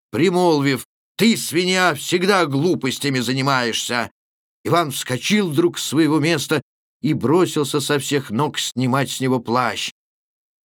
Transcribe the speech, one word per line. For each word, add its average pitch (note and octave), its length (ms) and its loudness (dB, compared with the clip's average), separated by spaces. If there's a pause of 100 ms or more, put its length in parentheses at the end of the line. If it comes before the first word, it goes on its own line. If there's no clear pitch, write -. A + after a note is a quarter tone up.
(120)
примолвив: D3+ 720 2 (320)
«Ты, G#3+ 200 4
свинья, F3+ 560 0
всегда F3+ 520 0
глупостями C#3 760 -2
занимаешься!» B2 920 -2 (520)
Иван D#3 280 0
вскочил F3 580 -2
вдруг E3 280 0
с - 80 -6
своего D#3 340 2
места D3+ 420 0 (400)
и D3+ 120 0
бросился D3+ 680 0
со C#3+ 200 0
всех C#3 320 -4
ног C3+ 280 0
снимать B2+ 520 -2
с - 80 -8
него C3 200 0
плащ. A#2 520 -2 (720)